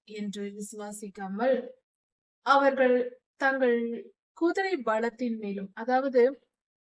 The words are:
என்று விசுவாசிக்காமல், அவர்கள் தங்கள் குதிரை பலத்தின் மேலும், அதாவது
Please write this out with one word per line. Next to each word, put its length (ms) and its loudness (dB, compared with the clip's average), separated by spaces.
என்று 460 -8
விசுவாசிக்காமல், 1040 -4
அவர்கள் 500 4
தங்கள் 440 2
குதிரை 440 0
பலத்தின் 640 -2
மேலும், 360 -6
அதாவது 480 2